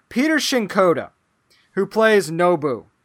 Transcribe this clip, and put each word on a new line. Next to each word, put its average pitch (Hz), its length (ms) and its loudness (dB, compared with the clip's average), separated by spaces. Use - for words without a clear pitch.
Peter 302 300 0
Shinkoda, 185 720 0
who 196 120 -2
plays 208 440 2
Nobu. 156 540 -2